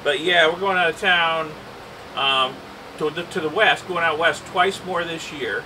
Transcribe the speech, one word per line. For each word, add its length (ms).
but 160
yeah, 280
we're 120
going 180
out 140
of 80
town, 520
um, 400
to 100
the, 140
to 160
the 100
west, 380
going 160
out 160
west 260
twice 400
more 180
this 300
year. 320